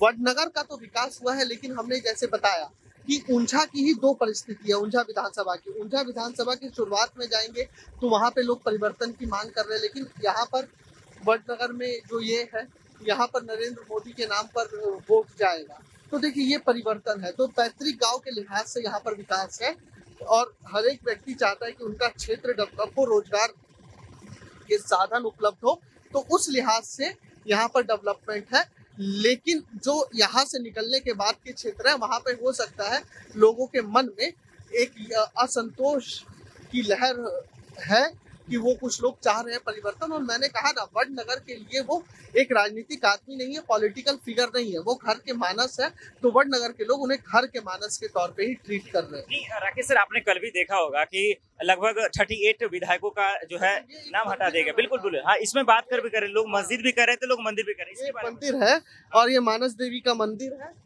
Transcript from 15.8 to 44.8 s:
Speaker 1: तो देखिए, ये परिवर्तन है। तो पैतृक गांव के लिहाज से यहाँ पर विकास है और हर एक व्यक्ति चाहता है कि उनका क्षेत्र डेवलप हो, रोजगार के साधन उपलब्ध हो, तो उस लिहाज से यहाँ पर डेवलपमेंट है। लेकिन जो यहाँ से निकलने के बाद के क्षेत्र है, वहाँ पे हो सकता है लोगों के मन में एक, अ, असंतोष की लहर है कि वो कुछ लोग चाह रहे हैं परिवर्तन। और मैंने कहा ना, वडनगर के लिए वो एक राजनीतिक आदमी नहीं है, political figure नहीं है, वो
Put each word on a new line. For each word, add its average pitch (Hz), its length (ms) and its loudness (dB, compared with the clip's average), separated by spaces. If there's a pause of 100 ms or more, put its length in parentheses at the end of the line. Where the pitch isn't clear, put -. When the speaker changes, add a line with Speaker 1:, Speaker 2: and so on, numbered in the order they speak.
Speaker 1:
तो 294 80 -2
देखिए, 277 260 -2
ये 285 140 2
परिवर्तन 214 640 -2
है। 180 120 -8
तो 262 140 0
पैतृक 247 480 -2
गांव 233 240 2
के 254 120 -14
लिहाज 208 340 -6
से 240 180 -8
यहाँ 208 180 -4
पर 220 140 -6
विकास 190 480 -4
है 302 140 -2 (500)
और 226 300 4 (180)
हर 214 100 2
एक 262 200 0
व्यक्ति 240 300 -6
चाहता 233 320 0
है 233 60 -8
कि 240 120 -14
उनका 226 240 -2
क्षेत्र 247 440 -4
डेवलप 208 460 -4
हो, 269 60 4
रोजगार 214 440 2 (1200)
के 208 100 4
साधन 202 440 2
उपलब्ध 208 420 0
हो, 302 180 2 (300)
तो 277 60 2
उस 302 300 2
लिहाज 240 340 2
से 320 320 -6 (320)
यहाँ 214 220 2
पर 247 140 2
डेवलपमेंट 208 640 -4 (100)
है। 330 100 4 (360)
लेकिन 226 640 0 (220)
जो 285 300 0
यहाँ 220 300 4
से 285 140 -8
निकलने 226 420 -4
के 262 120 -4
बाद 202 220 0
के - 180 -16
क्षेत्र 226 360 -4
है, 302 60 6
वहाँ 240 240 -2
पे 247 120 -6
हो 247 220 -2
सकता 220 420 -4
है 294 80 -2 (340)
लोगों 226 300 6
के 247 160 -2
मन 226 260 2 (120)
में 330 120 -2 (420)
एक, 233 380 -2
अ, 214 200 0 (100)
असंतोष 254 800 -2 (520)
की 247 100 0
लहर 214 640 0 (360)
है 247 460 2 (240)
कि 240 60 -2
वो 240 180 2
कुछ 240 280 -6
लोग 247 180 0
चाह 220 200 4
रहे 240 140 -8
हैं 247 120 -6
परिवर्तन। 214 460 -6
और 302 100 -4
मैंने 247 260 -2
कहा 269 220 0
ना, 254 120 -2 (140)
वडनगर 254 500 -2
के 247 80 -12
लिए 226 260 -6
वो 320 240 -2 (320)
एक 262 160 6
राजनीतिक 214 520 0
आदमी 208 320 2
नहीं 262 180 -6
है, 311 60 -8
political 233 560 0
figure 240 300 0
नहीं 233 260 -2
है, 165 60 -2
वो - 160 0